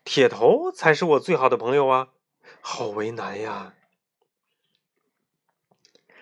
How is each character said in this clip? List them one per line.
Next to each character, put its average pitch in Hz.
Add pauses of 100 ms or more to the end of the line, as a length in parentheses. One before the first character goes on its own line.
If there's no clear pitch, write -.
铁 127
头 196
才 -
是 151
我 147
最 180
好 131
的 123
朋 117
友 143
啊， 131 (520)
好 -
为 107
难 101
呀。 101 (2500)